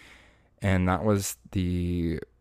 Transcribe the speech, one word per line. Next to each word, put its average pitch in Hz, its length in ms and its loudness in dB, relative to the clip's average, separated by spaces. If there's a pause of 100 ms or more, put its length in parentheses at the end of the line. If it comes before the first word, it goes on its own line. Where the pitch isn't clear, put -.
(640)
And 92 260 2
that 90 160 0
was 101 320 0 (140)
the 87 720 -2 (200)